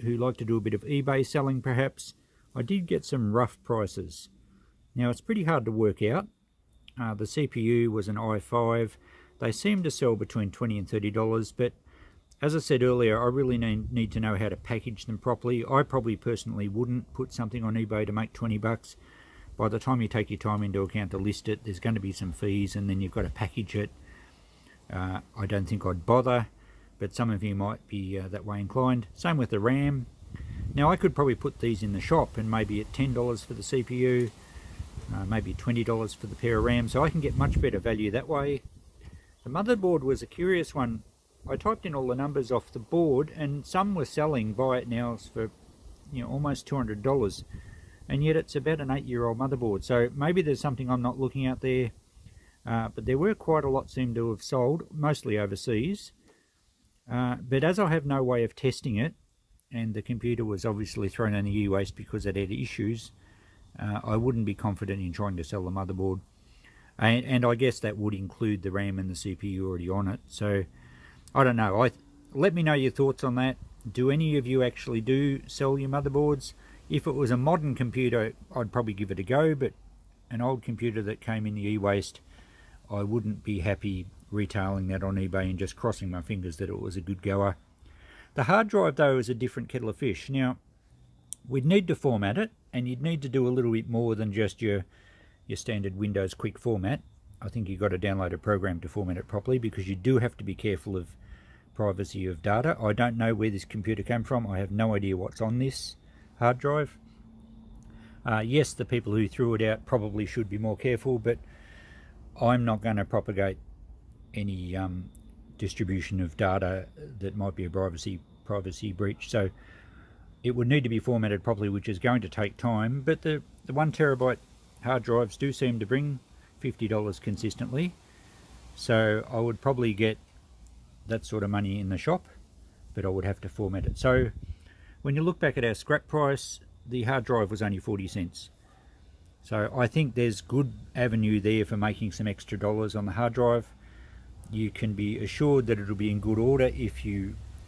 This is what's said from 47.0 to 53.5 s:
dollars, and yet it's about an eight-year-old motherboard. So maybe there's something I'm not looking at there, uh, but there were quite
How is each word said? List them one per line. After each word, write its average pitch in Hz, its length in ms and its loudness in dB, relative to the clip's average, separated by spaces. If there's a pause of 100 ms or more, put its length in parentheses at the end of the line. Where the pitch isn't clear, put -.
dollars, 131 420 2 (640)
and 139 160 0
yet 156 120 4
it's 156 200 -2
about 151 240 0
an 135 100 -4
eight-year-old 120 480 0
motherboard. 123 460 0
So 123 300 4
maybe 160 260 2
there's 147 200 0
something 131 280 -2
I'm 123 140 2
not 123 180 -2
looking 131 260 0
at 127 140 -2
there, 127 300 2 (760)
uh, 113 280 0
but 113 100 -8
there 127 140 2
were 208 160 4
quite 156 300 2